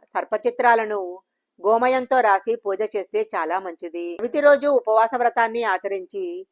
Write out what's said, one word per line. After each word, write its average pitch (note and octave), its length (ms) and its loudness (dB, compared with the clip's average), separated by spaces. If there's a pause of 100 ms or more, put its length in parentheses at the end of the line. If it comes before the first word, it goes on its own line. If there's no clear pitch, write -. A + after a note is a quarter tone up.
సర్పచిత్రాలను G#3+ 1160 -2 (460)
గోమయంతో B3+ 520 2
రాసి A3 360 2
పూజ G3 260 -4
చేస్తే G#3 400 -4
చాలా F3+ 380 -4
మంచిది. E3+ 640 -10
చవితి A#3+ 180 -4
రోజు C#4+ 280 4
ఉపవాస A3+ 480 2
వ్రతాన్ని A#3 480 0
ఆచరించి F#3+ 880 -4